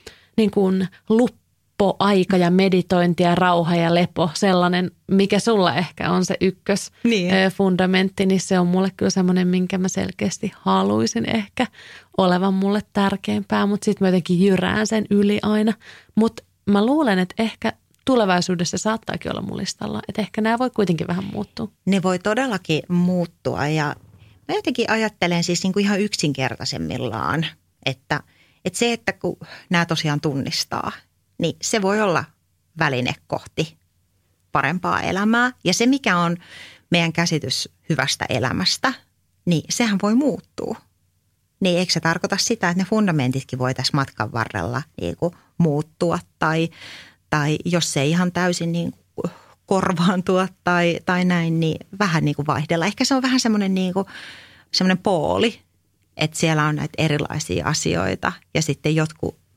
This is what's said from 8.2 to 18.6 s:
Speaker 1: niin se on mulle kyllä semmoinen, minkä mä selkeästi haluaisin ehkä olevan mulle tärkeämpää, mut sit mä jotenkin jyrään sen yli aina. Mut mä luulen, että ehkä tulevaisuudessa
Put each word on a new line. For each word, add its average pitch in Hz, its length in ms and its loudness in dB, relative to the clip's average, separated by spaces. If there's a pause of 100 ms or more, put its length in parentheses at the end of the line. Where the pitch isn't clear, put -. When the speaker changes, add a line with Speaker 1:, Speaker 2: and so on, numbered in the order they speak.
Speaker 1:
niin 190 160 2
se 185 180 0
on 175 80 2
mulle 185 300 2
kyllä 190 120 0
semmoinen, 185 380 2
minkä 180 300 0
mä 185 100 0
selkeästi 190 680 -4
haluaisin 208 800 0
ehkä 220 320 -2 (500)
olevan 185 360 4
mulle 196 280 0 (120)
tärkeämpää, 208 720 0
mut 202 180 0
sit 202 160 0
mä 190 80 2
jotenkin 180 380 2
jyrään 196 420 2
sen 214 220 -2
yli 208 320 2
aina. 214 320 2 (420)
Mut 226 260 0 (240)
mä 202 200 2
luulen, 254 340 2
että 180 240 -2
ehkä - 300 -4 (320)
tulevaisuudessa 185 720 2